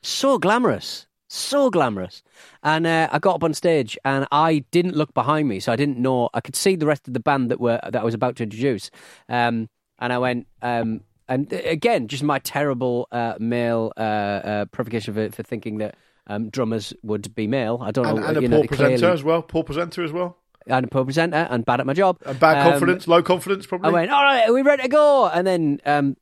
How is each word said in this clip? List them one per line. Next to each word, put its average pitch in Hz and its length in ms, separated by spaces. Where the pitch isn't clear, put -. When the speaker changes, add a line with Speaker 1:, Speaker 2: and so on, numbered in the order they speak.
Speaker 1:
So - 360
glamorous. 190 680
So 277 420
glamorous. 113 520
And, 160 220
uh, 165 260
I 147 80
got 185 160
up 156 80
on 160 100
stage 151 520
and 135 260
I 156 400
didn't 175 240
look 151 180
behind 147 360
me, 98 100
so 123 120
I 117 40
didn't 139 220
know. 123 360
I - 80
could - 140
see 196 200
the 156 100
rest 147 220
of 127 60
the 123 60
band 131 320
that 117 80
were, 117 240
that 107 120
I 110 80
was 113 100
about 123 240
to 120 60
introduce. 120 480
Um, 117 420
and 123 140
I 123 60
went, 123 280
um, 117 400
and, 131 260
uh, 143 120
again, 165 420
just 135 160
my 143 160
terrible, 127 720
uh, 117 280
male, 117 580
uh, - 40
uh, 104 640
provocation 113 480
for, 107 180
for - 120
thinking 107 360
that, 107 160
um, 107 220
drummers 113 440
would 107 320
be 110 120
male. 117 360
I 104 80
don't 123 140
Speaker 2:
And, 110 140
Speaker 1:
know, 107 80
Speaker 2:
and 156 100
a 147 40
Speaker 1:
you 127 60
know, 120 120
Speaker 2:
poor 147 80
presenter 131 300
Speaker 1:
clearly 175 160
Speaker 2:
as 151 100
well. 160 200
Poor 160 200
presenter 165 400
as 151 80
well. 175 260
Speaker 1:
And 127 180
a - 20
poor 131 180
presenter 160 460
and 120 120
bad 123 160
at 127 60
my 135 80
job. 185 320
Speaker 2:
And 131 140
bad 156 260
Speaker 1:
Um, 170 60
Speaker 2:
confidence, 170 360
low 170 140
confidence, 185 460
probably. 160 220
Speaker 1:
I 170 40
went, 170 180
"All 277 120
right, 262 260
are 233 40
we 269 100
ready 277 200
to 254 60
go?" 285 380
And 170 180
then, 165 400
um, 143 360